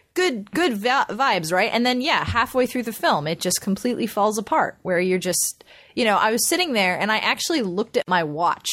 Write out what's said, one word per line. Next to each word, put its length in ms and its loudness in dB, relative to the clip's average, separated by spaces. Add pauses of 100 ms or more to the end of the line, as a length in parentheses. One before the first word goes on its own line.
(140)
good, 360 0
good 240 2
vi-, 360 0
vibes, 420 0
right? 200 2
And 120 2
then, 160 0
yeah, 240 0
halfway 420 0
through 180 -4
the 80 -6
film, 340 0
it 140 -4
just 200 -2
completely 460 -2
falls 320 0
apart 440 -2
where 160 0
you're 200 2
just, 440 -4 (320)
you 120 0
know, 100 4
I 140 2
was 180 0
sitting 240 0
there 260 2
and 140 0
I 60 2
actually 440 0
looked 360 -2
at 100 -4
my 160 2
watch 480 -2